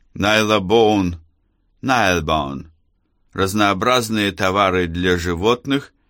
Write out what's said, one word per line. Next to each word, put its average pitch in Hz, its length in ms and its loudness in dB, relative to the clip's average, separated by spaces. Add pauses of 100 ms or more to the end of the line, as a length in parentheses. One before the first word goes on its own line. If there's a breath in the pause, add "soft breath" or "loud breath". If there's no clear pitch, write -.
(140)
Найла 107 460 2
Боун, 98 640 2 (600)
Найлбоун. 80 880 -2 (640)
Разнообразные 104 1000 0
товары 92 560 0
для 90 300 0
животных, 113 760 -2 (160)